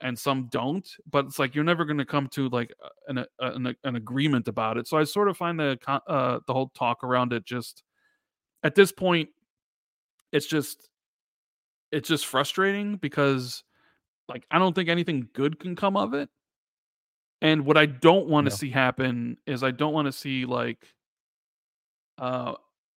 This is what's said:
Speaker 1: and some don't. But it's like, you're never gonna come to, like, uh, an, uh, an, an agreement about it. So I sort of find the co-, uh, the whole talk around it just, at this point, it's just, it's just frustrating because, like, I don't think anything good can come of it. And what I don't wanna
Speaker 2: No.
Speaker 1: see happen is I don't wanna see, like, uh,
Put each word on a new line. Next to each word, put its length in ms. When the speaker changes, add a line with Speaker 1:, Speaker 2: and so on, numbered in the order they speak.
Speaker 1:
and 180
some 320
don't. 360
But 160
it's 140
like, 160
you're 80
never 220
gonna 200
come 240
to, 200
like, 240
uh, 60
an, 120
uh, 60
an, 360
an 100
agreement 540
about 280
it. 100
So 100
I 80
sort 240
of 80
find 220
the 220
co-, 200
uh, 340
the 60
whole 160
talk 340
around 300
it 120
just, 380
at 120
this 160
point, 380
it's 160
just, 420
it's 160
just 180
frustrating 720
because, 680
like, 220
I 80
don't 160
think 140
anything 440
good 260
can 160
come 220
of 160
it. 160
And 240
what 120
I 100
don't 400
wanna 220
Speaker 2:
No. 20
Speaker 1:
see 180
happen 760
is 180
I 80
don't 220
wanna 180
see, 340
like, 480
uh, 360